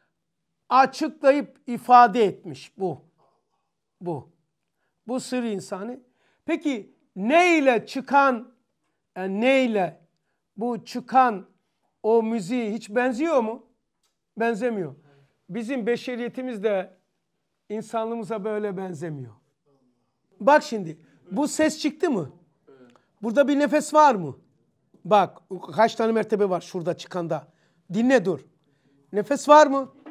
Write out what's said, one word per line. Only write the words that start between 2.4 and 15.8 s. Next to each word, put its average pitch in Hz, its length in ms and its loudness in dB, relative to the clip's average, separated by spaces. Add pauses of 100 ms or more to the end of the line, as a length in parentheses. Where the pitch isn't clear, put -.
bu. 175 240 -6 (1000)
Bu. 170 280 -10 (800)
Bu 247 120 -6
sır 254 240 -6
insanı. 208 560 -8 (460)
Peki 285 480 -4 (220)
neyle 269 680 2
çıkan, 262 680 0 (640)
yani 190 260 -6
neyle 233 600 0 (560)
bu 226 280 -6
çıkan 247 600 0 (580)
o 226 200 4
müziğe 220 500 -4
hiç 220 160 -12
benziyor 254 520 0
mu? 262 240 -8 (720)
Benzemiyor. 214 580 -4 (540)
Bizim 226 380 -6